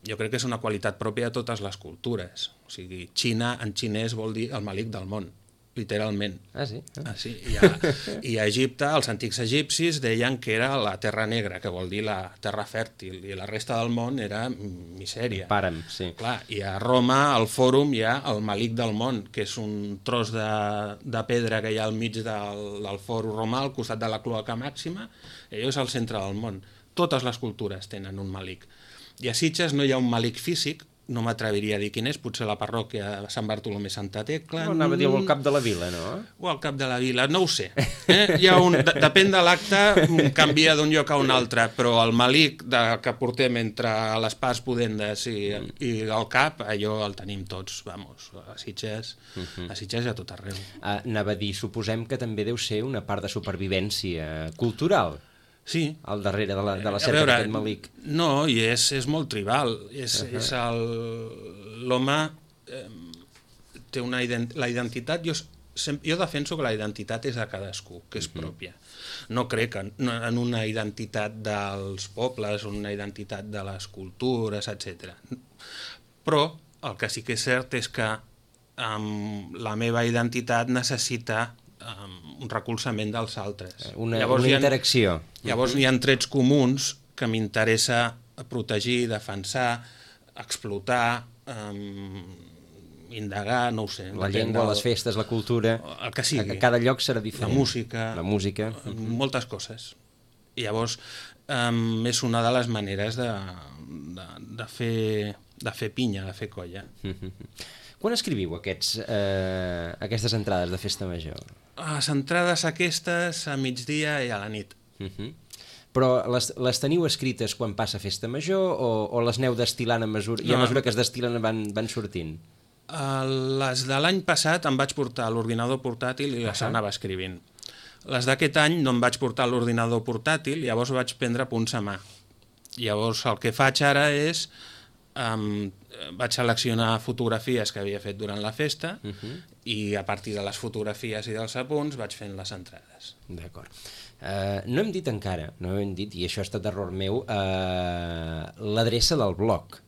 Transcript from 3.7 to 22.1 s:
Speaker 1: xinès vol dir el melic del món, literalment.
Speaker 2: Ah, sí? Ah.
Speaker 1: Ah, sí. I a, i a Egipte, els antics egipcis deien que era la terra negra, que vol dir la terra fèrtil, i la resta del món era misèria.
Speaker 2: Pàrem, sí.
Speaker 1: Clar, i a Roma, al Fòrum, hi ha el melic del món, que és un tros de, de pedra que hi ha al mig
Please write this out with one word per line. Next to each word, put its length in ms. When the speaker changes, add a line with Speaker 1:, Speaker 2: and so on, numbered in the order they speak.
Speaker 1:
xinès 400
vol 200
dir 180
el 100
melic 300
del 160
món, 220
literalment. 580
Speaker 2:
Ah, 180
sí? 140
Ah. 80
Speaker 1:
Ah, 100
sí. 160
I 80
a, 140
i 140
a 100
Egipte, 460
els 160
antics 320
egipcis 640
deien 340
que 200
era 180
la 240
terra 280
negra, 340
que 100
vol 180
dir 140
la 380
terra 260
fèrtil, 560
i 160
la 80
resta 320
del 100
món 300
era 300
misèria. 1000
Speaker 2:
Pàrem, 380
sí. 320
Speaker 1:
Clar, 320
i 100
a 180
Roma, 440
al 100
Fòrum, 480
hi 80
ha 140
el 100
melic 320
del 160
món, 400
que 160
és 100
un 460
tros 320
de, 140
de 240
pedra 400
que 80
hi 80
ha 80
al 80
mig 240